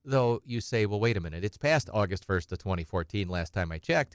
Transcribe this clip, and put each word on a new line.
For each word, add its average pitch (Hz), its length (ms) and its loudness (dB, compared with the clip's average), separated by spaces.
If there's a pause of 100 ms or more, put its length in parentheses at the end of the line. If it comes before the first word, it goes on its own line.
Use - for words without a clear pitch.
though, 127 400 2
you 120 160 -4
say, 110 260 2
"Well, 101 140 0
wait 113 160 4
a 92 40 -2
minute, 82 240 -8
it's 107 140 -4
past 151 340 2
August 98 320 0
first 92 280 0
of 90 60 -6
twenty 90 260 -2
fourteen 92 440 -4
last 87 240 -4
time 87 200 -2
I 80 60 -6
checked, 165 360 0